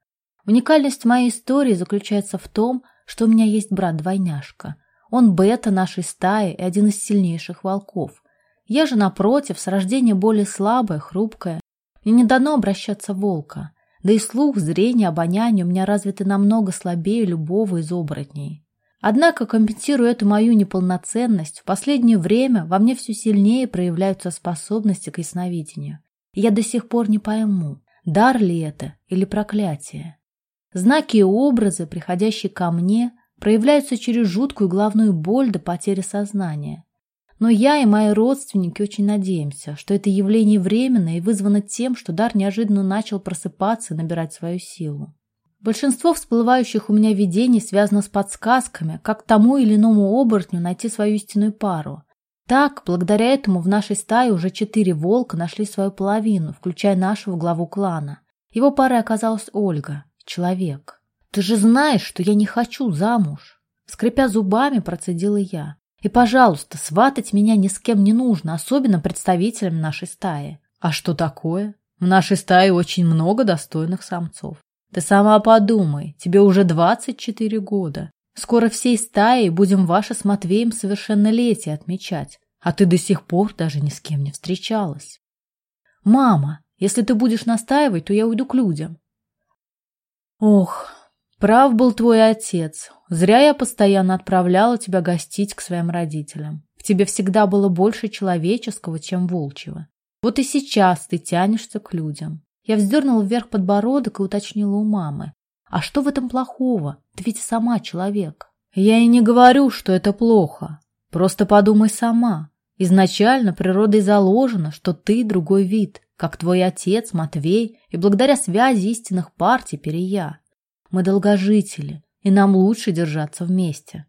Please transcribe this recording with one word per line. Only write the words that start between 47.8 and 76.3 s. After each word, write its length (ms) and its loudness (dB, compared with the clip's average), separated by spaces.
с 80 -8
подсказками, 920 -4
как 200 -6
тому 360 4
или 160 4
иному 440 4
оборотню 420 0
найти 280 -6
свою 280 -2
истинную 360 -2
пару. 520 -8
Так, 380 0
благодаря 480 2
этому 260 0
в 80 -2
нашей 280 0
стае 360 0
уже 160 -2
четыре 460 0
волка 420 -2
нашли 300 -6
свою 240 -4
половину, 640 -2
включая 420 -2
нашего 400 -2
главу 300 -2
клана. 540 -6
Его 200 2
парой 280 2
оказалась 540 -4
Ольга, 520 -4
человек. 800 -6
"Ты 100 -2
же 140 0
знаешь, 460 4
что 200 -8
я 120 2
не 120 2
хочу 460 -4
замуж!" 680 -2
скрипя 440 -2
зубами, 500 0
процедила 580 -4
я. 400 -6
"И, 60 -4
пожалуйста, 680 2
сватать 560 0
меня 240 4
ни 120 2
с 100 -6
кем 260 0
не 80 4
нужно, 420 0
особенно 460 0
представителям 800 -2
нашей 260 -6
стаи". 540 -10
"А 140 -4
что 220 -4
такое? 600 -4
В 80 -2
нашей 300 4
стае 360 4
очень 340 0
много 380 0
достойных 580 -4
самцов. 560 -12
Ты 80 -4
сама 400 4
подумай, 800 2
тебе 220 2